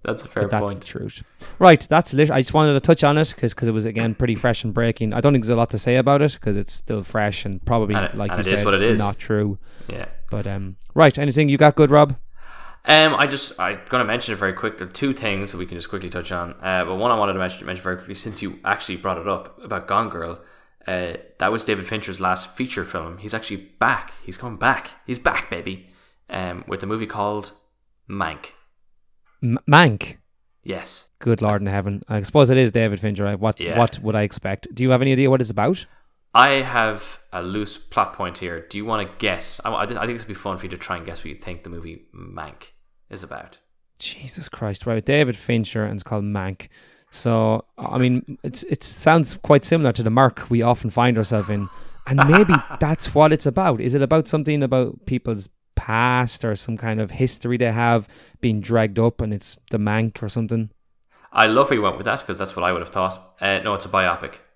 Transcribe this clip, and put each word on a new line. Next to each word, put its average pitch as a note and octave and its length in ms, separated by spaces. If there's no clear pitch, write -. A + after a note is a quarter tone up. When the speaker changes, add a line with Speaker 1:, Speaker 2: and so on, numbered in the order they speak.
Speaker 1:
That's - 200
a - 40
fair - 160
Speaker 2:
But G2 80
that's G#2+ 120
Speaker 1:
point. G2+ 160
Speaker 2:
the - 60
truth. - 380
Right, F3 320
that's D#3 240
lit-, D3 160
I C3+ 100
just - 140
wanted D3+ 200
to C#3 60
touch E3 220
on D3 160
it - 180
'cause, A#2 160
'cause - 140
it A2+ 60
was, A2 120
again, A2+ 300
pretty A#2+ 220
fresh A#2+ 260
and A2+ 100
breaking. A#2 400
I A2 80
don't C#3+ 120
think C3 120
there's G#2+ 60
a A#2+ 60
lot A#2 140
to A2 80
say B2 180
about C#3 260
it D3 180
'cause G#2+ 140
it's G2 180
still G#2+ 300
fresh G#2 420
and G2 220
probably, A2 300
Speaker 1:
And G2+ 80
it, - 120
Speaker 2:
like G2+ 140
Speaker 1:
and F2+ 160
Speaker 2:
you - 20
Speaker 1:
it F#2+ 60
is G2+ 60
Speaker 2:
said, G#2 40
Speaker 1:
what G#2 100
it F#2+ 80
is. A2 180
Speaker 2:
not G2+ 180
true. G#2 400
Speaker 1:
Yeah. - 180
Speaker 2:
But, G#2 160
um, G2 300
right, D3 240
anything D3 300
you C#3 100
got, D3 160
good D3+ 160
Rob? D3 260
Speaker 1:
Um, D#3 280
I C#3+ 100
just, C#3 320
I'm F#2+ 300
gonna B2+ 160
mention A2+ 300
it - 20
very F#2+ 160
quick. G#2+ 260
There F#2 80
are F2+ 40
two C#3 220
things G2+ 400
that - 60
we F#2 80
can F2+ 100
just E2+ 120
quickly F#2+ 200
touch F2 220
on. F2 220
Uh, F#2 220
but F2 120
one A2+ 140
I A2+ 80
wanted G2+ 140
to F#2 80
mention, F#2 260
mention F#2 160
very F#2 140
quickly, G2 180
since - 280
you F#2+ 220
actually F#2+ 320
brought F#2 220
it F#2+ 100
up - 360
about - 240
Gone G#2+ 200
Girl, E2+ 320
uh, F2+ 280
that F#2+ 120
was A2 140
David G2 240
Fincher's G2 320
last F#2 360
feature B2+ 280
film. E2+ 340
He's G#2 160
actually A2 220
back. A#2 320
He's - 120
coming A#2 200
back. A#2+ 340
He's B2 140
back, - 320
baby. F#2 380
Um, F#2 380
with - 140
a F#2+ 40
movie A2 200
called G#2 460
Mank. E2+ 420
Speaker 2:
M-, A#2+ 160
Mank? D3 500
Speaker 1:
Yes. - 560
Speaker 2:
Good A2+ 240
Lord G#2 180
in G2+ 60
heaven. G2 420
I G#2+ 140
suppose C3 280
it C3 60
is B2+ 160
David G#2+ 280
Fincher, G2+ 240
right? G2+ 140
What, G#2+ 220
Speaker 1:
Yeah. E2+ 180
Speaker 2:
what A#2 220
would G#2+ 160
I G#2+ 60
expect? - 520
Do A#2 80
you B2+ 80
have B2+ 120
any C3+ 100
idea C3 180
what C3 100
it's A2+ 100
about? A2+ 360
Speaker 1:
I C3 160
have A2+ 580
a F2+ 100
loose G2+ 360
plot - 340
point F2 260
here. E2+ 300
Do - 80
you G#2 80
wanna G#2+ 240
guess? - 460
I, A2+ 60
I, A2 120
I G#2+ 40
think A2 120
this A#2 100
would A2 60
be G#2 60
fun F#2 240
for G2+ 80
you F2+ 40
to F#2 80
try - 180
and E2 100
guess F2 140
what - 100
you C#2 60
think E2+ 280
the F2+ 60
movie E2 440
Mank E2+ 560
is F#2+ 140
about. C2+ 360
Speaker 2:
Jesus - 500
Christ, G#2 360
right. A2+ 200
David C#3 320
Fincher, A2+ 480
and G#2 100
it's G2+ 80
called G#2 220
Mank. F#2+ 440
So, A2+ 520
I - 200
mean, B2+ 440
it's, - 220
it E4+ 180
sounds - 600
quite C#3+ 220
similar D3+ 280
to A2+ 100
the A2 80
murk B2 400
we A#2 100
often A#2+ 300
find A#2+ 260
ourselves G#2+ 320
in. G2+ 200
And C#3 200
maybe F#3+ 240
Speaker 1:
<laughs> - 140
Speaker 2:
that's D#3 340
what D#3 180
it's D#3 140
about. C#3+ 340
Is B2 140
it C#3+ 80
about D#3 260
something D3+ 340
about B2+ 440
people's A2+ 420
past B2 680
or A2 120
some A2+ 200
kind A2 240
of G#2 120
history B2 440
they A#2+ 140
have A#2 380
being A2 200
dragged A2 380
up A2+ 220
and A2 120
it's - 240
the A2+ 80
Mank G#2+ 440
or A2 60
something? A2+ 420
Speaker 1:
I A2 140
love B2+ 240
where C#3+ 80
you G#2+ 40
went G2 140
with G2 100
that, G#2+ 200
'cause F#2+ 120
that's F#2+ 180
what F2+ 80
I F2+ 80
would E2+ 100
have E2+ 80
thought. - 500
Uh, G2 200
no, G#2 140
it's F#2+ 120
a - 40
biopic. F2+ 440